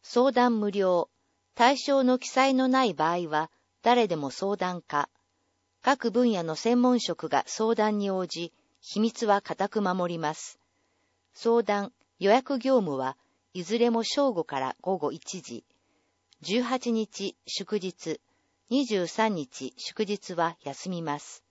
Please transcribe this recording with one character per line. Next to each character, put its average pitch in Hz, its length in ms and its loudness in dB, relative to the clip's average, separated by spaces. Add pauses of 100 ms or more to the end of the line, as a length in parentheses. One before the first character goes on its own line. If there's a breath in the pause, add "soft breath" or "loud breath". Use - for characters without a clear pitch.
相 254 280 2
談 240 300 4
無 208 100 -2
料。 185 380 2 (440)
対 254 220 6
象 269 300 2
の 254 120 4
記 - 120 -8
載 269 240 2
の 262 160 2
な 262 160 4
い 196 80 0
場 156 180 0
合 175 160 -2
は、 151 240 -2 (300)
誰 233 260 4
で 170 80 -2
も 143 140 -4
相 196 260 -4
談 180 260 -4
可。 - 280 -2 (720)
各 254 300 2
分 240 200 4
野 180 120 -2
の 160 120 -4
専 240 260 2
門 247 200 4
職 160 260 -6
が 143 180 0
相 220 300 0
談 214 220 0
に 202 120 -2
応 185 160 -2
じ、 165 280 -10 (260)
秘 - 220 -4
密 226 240 -2
は 202 160 4
固 190 260 -4
く 214 140 -4
守 180 320 0
り 170 40 -6
ま 156 160 -2
す。 - 280 -16 (720)
相 233 280 2
談、 202 300 -2 (280)
予 196 120 4
約 269 260 2
業 262 220 4
務 160 160 -2
は 131 220 -4 (360)
い 180 120 -10
ず 220 140 -2
れ 240 100 4
も 226 160 0
正 277 260 2
午 170 140 -2
か 135 160 -4
ら 131 180 -4
午 185 180 -2
後 147 140 -2
一 165 300 -12
時。 - 240 -14 (760)
十 196 240 0
八 247 300 -2
日 208 420 -4 (100)
祝 202 340 -6
日、 175 420 -8 (480)
二 262 160 0
十 190 220 -2
三 220 280 -2
日 135 400 -10
祝 - 300 -6
日 190 300 -8
は 170 280 -2
休 139 240 -10
み 175 140 -6
ま 147 180 -6
す。 - 300 -20